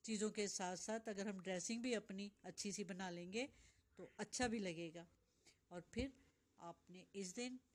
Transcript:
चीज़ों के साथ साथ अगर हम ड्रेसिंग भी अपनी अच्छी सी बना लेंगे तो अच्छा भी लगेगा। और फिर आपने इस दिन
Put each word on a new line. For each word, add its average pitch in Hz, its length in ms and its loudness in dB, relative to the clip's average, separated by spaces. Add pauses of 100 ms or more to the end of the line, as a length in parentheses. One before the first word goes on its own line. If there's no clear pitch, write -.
चीज़ों 214 260 4
के 208 180 2
साथ 180 280 2
साथ 220 320 0
अगर 196 180 0
हम 196 140 0
ड्रेसिंग 190 420 0
भी 254 120 4
अपनी 202 360 -2 (140)
अच्छी 185 260 -2
सी 202 140 0
बना 185 260 -2
लेंगे 185 360 0 (520)
तो 180 200 -12
अच्छा 214 280 2
भी 226 120 4
लगेगा। 170 460 -2 (680)
और 175 200 -6
फिर 262 200 0 (480)
आपने 175 460 -10 (100)
इस 190 200 -2
दिन 254 240 -2 (160)